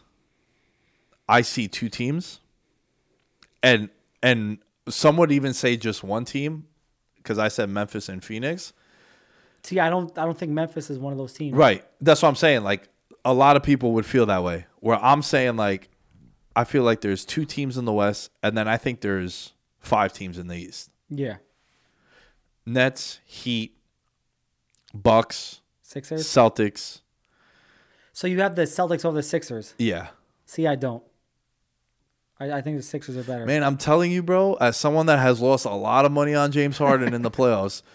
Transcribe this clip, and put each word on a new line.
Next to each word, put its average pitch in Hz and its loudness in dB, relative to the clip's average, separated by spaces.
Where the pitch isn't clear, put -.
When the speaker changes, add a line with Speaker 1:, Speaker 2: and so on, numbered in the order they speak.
Speaker 1:
I 117 6
see 113 -4
two - -8
teams. 139 -6
And, 113 4
and 110 0
some 151 4
would 165 4
even 139 0
say 123 0
just 113 -6
one 107 -4
team, 151 -8
'cause 107 -4
I 107 0
said 104 -4
Memphis 101 -6
and 92 -12
Phoenix. 139 -8
Speaker 2:
See, 185 -4
I 165 2
don't, 175 -4
I 160 -4
don't 165 -4
think 156 -6
Memphis 160 -6
is 139 -10
one 139 -10
of 135 -8
those 131 -12
teams. 139 -4
Speaker 1:
Right. 120 6
That's 147 4
what 160 6
I'm 135 2
saying. 139 4
Like, 101 -4
a 127 4
lot 139 6
of 139 2
people 127 2
would 113 0
feel 123 4
that 95 0
way. 85 -4
Where 113 2
I'm 143 4
saying, 127 0
like, 101 -2
I 120 2
feel 127 0
like 117 2
there's 98 -4
two - -6
teams 135 -8
in 127 -6
the 113 -2
West, 104 -2
and 107 -2
then 107 -2
I 113 0
think 120 -6
there's 95 -6
five 104 0
teams 90 -14
in 87 -14
the 87 -12
East. - -16
Speaker 2:
Yeah. 135 -10
Speaker 1:
Nets, 127 -2
Heat, 113 -8
Bucks, 110 0
Speaker 2:
Sixers? - -10
Speaker 1:
Celtics. - 2
Speaker 2:
So - -8
you 185 0
have 196 0
the 175 2
Celtics 165 -2
over 165 0
the 151 0
Sixers? 131 -6
Speaker 1:
Yeah. 90 -2
Speaker 2:
See, 160 -4
I 143 0
don't. 123 -8
I, 139 -8
I 139 -4
think 147 -6
the 131 -8
Sixers 139 -10
are 127 -8
better. 120 -8
Speaker 1:
Man, 147 0
I'm 139 0
telling 165 2
you, 180 -2
bro, 185 2
as 117 2
someone 156 0
that 147 6
has 127 4
lost 127 2
a 107 -4
lot 113 2
of 143 2
money 147 0
on 143 2
James 143 0
Harden 131 2
in 120 -4
the 117 -4
Speaker 2:
<laughs> - -6
Speaker 1:
playoffs, 104 2